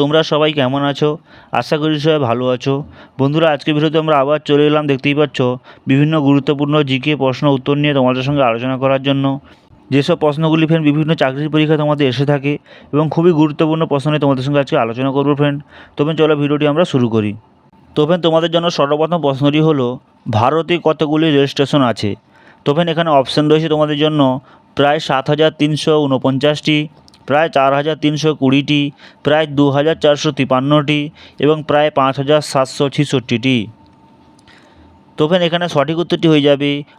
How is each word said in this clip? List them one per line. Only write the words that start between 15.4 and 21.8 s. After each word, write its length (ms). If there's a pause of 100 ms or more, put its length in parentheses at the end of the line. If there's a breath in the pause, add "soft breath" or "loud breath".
ফ্রেন্ড। 180 (360 loud breath)
তো 100
ফ্রেন্ড, 160
চলো 220
ভিডিওটি 300
আমরা 200
শুরু 220
করি। 160 (640)
তো 120
ফ্রেন্ড, 200
তোমাদের 280
জন্য 120 (120)
সর্বপ্রথম 480
প্রশ্নটি 420
হলো, 180 (520)
ভারতে 360 (120)
কতগুলি 440
রেল 220
স্টেশন 380